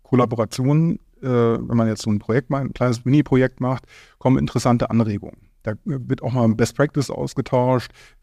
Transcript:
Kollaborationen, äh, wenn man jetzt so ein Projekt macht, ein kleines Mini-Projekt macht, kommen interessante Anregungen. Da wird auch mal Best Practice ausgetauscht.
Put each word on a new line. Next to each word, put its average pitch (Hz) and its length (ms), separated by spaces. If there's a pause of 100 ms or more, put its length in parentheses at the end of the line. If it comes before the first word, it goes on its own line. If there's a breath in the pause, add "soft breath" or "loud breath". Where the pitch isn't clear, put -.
Kollaborationen, 127 960 (220)
äh, 135 60
wenn 120 500
man 113 100
jetzt 110 140
so 110 100
ein 104 80
Projekt 117 300
macht, 135 140
ein 123 100
kleines 123 320
Mini-Projekt 131 560
macht, 127 240 (320 soft breath)
kommen 131 200
interessante 123 520
Anregungen. 110 480 (260)
Da 107 120 (100)
wird 131 360
auch 123 120
mal 120 160
Best 113 260
Practice 143 340
ausgetauscht. 127 840 (320 soft breath)